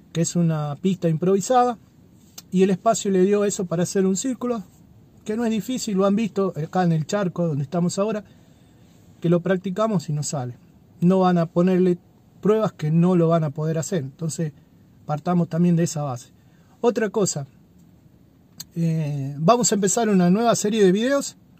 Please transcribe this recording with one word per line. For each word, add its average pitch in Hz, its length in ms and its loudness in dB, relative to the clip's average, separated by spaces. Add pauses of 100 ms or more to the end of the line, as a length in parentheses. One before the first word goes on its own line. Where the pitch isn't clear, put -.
(120)
que 165 100 -2
es - 140 -2
una 156 460 -2
pista 180 280 0
improvisada, 202 680 2 (760)
y 185 80 4
el 190 80 4
espacio 208 400 0
le 185 160 4
dio 202 200 2
eso 196 200 -4
para 170 160 -2
hacer 190 240 0
un 190 100 2
círculo, 240 480 -6 (640)
que 214 100 -6
no 240 80 -4
es 226 60 0
difícil, 220 480 -4
lo 196 80 2
han 202 100 2
visto 196 400 -2
acá 165 280 -2
en 170 80 2
el 156 160 0
charco 180 400 -2
donde 147 160 -4
estamos 175 340 -2
ahora, 208 260 -4 (960)
que 170 80 -4
lo 170 120 4
practicamos 190 720 -2
y 151 40 -4
no 147 80 -4
sale. 127 340 -8 (460)
No 180 160 4
van 180 220 4
a 165 80 0
ponerle 180 500 2 (440)
pruebas 214 300 2
que 151 200 -4
no 170 240 4
lo 165 120 4
van 165 160 2
a 151 60 -2
poder 156 300 -4
hacer, 160 240 -4
entonces 151 500 -8 (540)
partamos 170 420 -2
también 170 260 2
de 165 80 2
esa 156 200 -4
base. 127 260 -10 (500)
Otra 226 300 0
cosa, 180 380 -4 (1300)
eh, 147 640 -4
vamos 220 320 4
a 220 40 2
empezar 208 320 0
una 185 220 4
nueva 220 260 4
serie 214 280 0
de 180 80 6
videos, 254 460 0 (220)